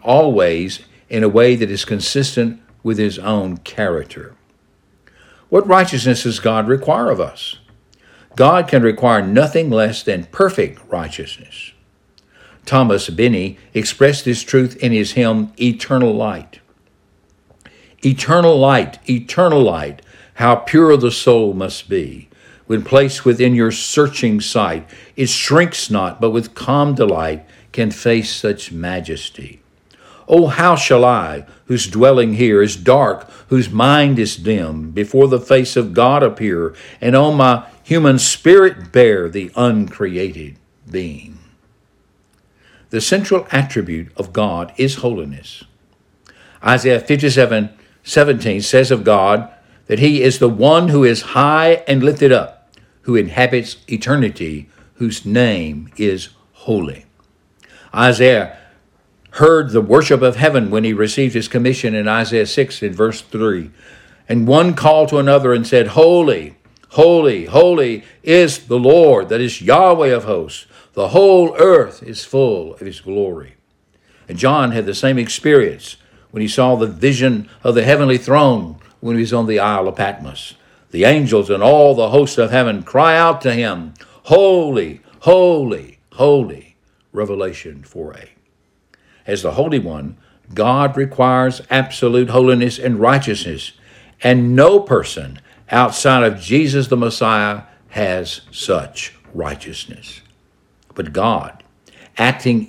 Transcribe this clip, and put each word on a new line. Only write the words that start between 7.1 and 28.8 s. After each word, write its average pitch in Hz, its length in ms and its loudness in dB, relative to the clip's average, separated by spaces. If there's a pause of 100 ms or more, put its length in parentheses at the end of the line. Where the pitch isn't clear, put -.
of 95 80 -2
us? - 380 -10 (800)
God 165 320 4
can 131 140 2
require 113 440 0
nothing 147 440 0
less 110 340 -2
than 90 280 -6
perfect 185 580 -2
righteousness. - 800 -14 (920)
Thomas 117 440 0
Binney 98 480 -2 (160)
expressed 139 520 0
this 120 160 -4
truth 127 360 0
in 120 140 -4
his 107 220 -2
hymn, 110 460 -2
Eternal 123 540 -2
Light. 104 460 -8 (1500)
"Eternal 160 520 2
light, 131 420 0 (100)
eternal 143 520 0
light, 78 400 -2 (340)
how 120 200 2
pure 156 420 4
the 120 140 0
soul 113 420 2
must 95 360 -10
be. 71 400 -8 (380)
When 110 160 -4
placed 135 420 0
within 123 280 2
your 113 180 2
searching 123 720 -2
sight, 82 480 -6 (260)
it 131 140 -4
shrinks - 640 -2
not, 92 280 -4
but 113 120 0
with 113 240 -6
calm 143 400 -2
delight 80 500 -2 (260)
can 110 200 -4
face 113 420 -4
such - 380 -6
majesty. 82 880 -12 (680)